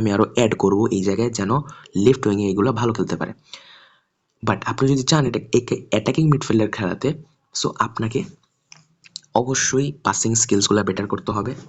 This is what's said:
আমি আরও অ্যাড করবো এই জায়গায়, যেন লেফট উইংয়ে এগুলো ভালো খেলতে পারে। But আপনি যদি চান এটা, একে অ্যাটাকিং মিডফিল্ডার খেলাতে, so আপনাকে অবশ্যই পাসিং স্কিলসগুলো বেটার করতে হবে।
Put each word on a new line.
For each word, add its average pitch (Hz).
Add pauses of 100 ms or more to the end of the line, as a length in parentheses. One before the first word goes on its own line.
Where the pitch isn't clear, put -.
আমি 107
আরও 104 (100)
অ্যাড 117 (100)
করবো 98 (140)
এই 95
জায়গায়, 113
যেন 98 (540)
লেফট 131
উইংয়ে 101
এগুলো 101 (120)
ভালো 117
খেলতে 87
পারে। - (1120)
But 98 (100)
আপনি -
যদি 131
চান 156
এটা, 107 (180)
একে - (180)
অ্যাটাকিং 135
মিডফিল্ডার 113
খেলাতে, 92 (520)
so - (200)
আপনাকে - (1200)
অবশ্যই 131 (180)
পাসিং 113 (120)
স্কিলসগুলো 104
বেটার 98
করতে 98
হবে। 104 (160)